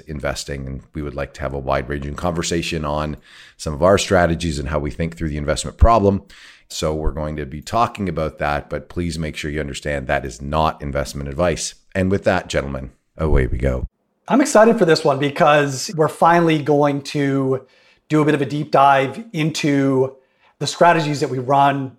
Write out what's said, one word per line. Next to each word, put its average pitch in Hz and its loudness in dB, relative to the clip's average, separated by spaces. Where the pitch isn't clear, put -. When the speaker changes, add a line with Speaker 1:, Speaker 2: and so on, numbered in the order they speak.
Speaker 1:
investing. 69 -8
And 65 -10
we 78 -8
would 69 -10
like 69 -8
to - -16
have 67 -6
a 69 -6
wide-ranging 69 -4
conversation 85 -4
on 76 -4
some 78 -8
of 71 0
our 95 8
strategies 85 2
and 71 -6
how 76 -2
we 73 -4
think 82 -6
through 80 -4
the 73 -4
investment 73 -4
problem. 101 4
So 78 -4
we're 78 -2
going 76 -6
to 73 -8
be 71 -12
talking 110 -2
about 78 -4
that, 73 -4
but 73 -8
please 85 -6
make 76 -6
sure 76 -8
you 73 -6
understand 71 -6
that 71 -2
is 67 -12
not 78 -2
investment 71 -6
advice. 80 -4
And 92 0
with 95 0
that, 90 0
gentlemen, 69 -4
away 78 2
we - -4
go. 64 -2
Speaker 2:
I'm 240 4
excited 226 6
for 185 2
this 160 4
one 135 2
because 147 2
we're 151 2
finally 165 4
going 143 2
to 135 -2
do 151 2
a 143 2
bit 151 4
of 139 0
a 139 0
deep 147 -6
dive 139 4
into 139 0
the 143 -4
strategies 156 2
that 143 -2
we 127 -4
run 139 2